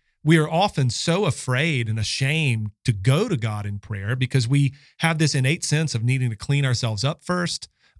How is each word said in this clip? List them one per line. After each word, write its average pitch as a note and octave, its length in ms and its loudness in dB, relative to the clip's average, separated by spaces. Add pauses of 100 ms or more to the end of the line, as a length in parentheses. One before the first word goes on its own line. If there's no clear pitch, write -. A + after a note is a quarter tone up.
(260)
we D#3+ 120 8
are D3+ 120 2
often D#3+ 400 0
so F3 340 0
afraid C3+ 640 -2
and A2 100 -2
ashamed B2+ 720 0 (120)
to A#2+ 80 2
go C3 380 2
to D#3+ 80 0
God G#2+ 280 -4
in G2+ 140 -8
prayer G#2 380 -6
because B2+ 280 0
we C#3 280 2 (240)
have E3 220 0
this D#3 160 2
innate C#3 280 0
sense D3+ 320 0
of A2 80 -4
needing B2+ 280 0
to G#2+ 40 -6
clean C#3+ 300 0
ourselves A2+ 400 -2
up - 180 -4
first. F3 460 -4 (300)